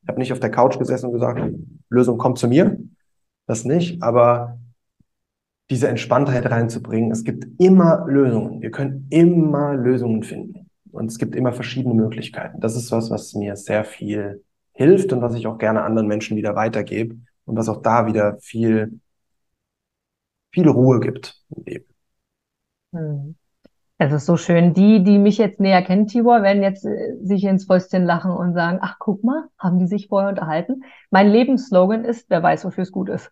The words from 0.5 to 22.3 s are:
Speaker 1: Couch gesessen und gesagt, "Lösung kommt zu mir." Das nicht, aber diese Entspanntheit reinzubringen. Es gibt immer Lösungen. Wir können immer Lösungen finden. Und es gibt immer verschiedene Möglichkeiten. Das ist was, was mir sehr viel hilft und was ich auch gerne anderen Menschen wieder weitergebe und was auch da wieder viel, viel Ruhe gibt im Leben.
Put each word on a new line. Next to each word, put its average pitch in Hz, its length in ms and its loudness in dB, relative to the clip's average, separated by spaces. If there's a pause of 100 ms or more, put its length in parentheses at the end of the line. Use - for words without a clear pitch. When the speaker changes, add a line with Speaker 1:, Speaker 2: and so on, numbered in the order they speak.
Speaker 1:
Couch 123 260 2
gesessen 127 300 -4
und 120 60 -6
gesagt, 120 280 -4 (480)
"Lösung 120 280 2
kommt - 200 -2
zu - 100 -2
mir." 156 300 2 (720)
Das 117 180 -6
nicht, 170 380 -2
aber 120 540 2 (1120)
diese 131 180 0
Entspanntheit 123 600 0
reinzubringen. 113 640 -2
Es 113 120 -6
gibt - 220 -8 (140)
immer 180 480 6
Lösungen. 131 520 0
Wir 113 120 -10
können 139 400 -8
immer 151 640 4
Lösungen 120 480 0
finden. - 440 -16 (240)
Und 113 200 -8
es - 80 -14
gibt 117 160 -4
immer 123 180 -2
verschiedene 123 400 -6
Möglichkeiten. - 680 -4
Das 113 160 -4
ist 117 160 -8
was, 113 200 -4
was - 240 -10
mir 101 200 -6
sehr 104 300 -4
viel 101 580 -10 (300)
hilft 180 400 4
und 120 80 -2
was 117 140 -2
ich 113 100 -8
auch 113 140 -8
gerne 107 240 0
anderen 110 240 -2
Menschen 107 280 -4
wieder 104 200 -4
weitergebe 110 640 -4 (280)
und 113 100 -6
was 113 140 -2
auch - 140 -6
da 113 240 2
wieder 104 340 0
viel, 113 580 -2 (1500)
viel 175 160 4
Ruhe 127 320 6
gibt - 400 -8 (160)
im - 100 -18
Leben. - 200 -16 (1080)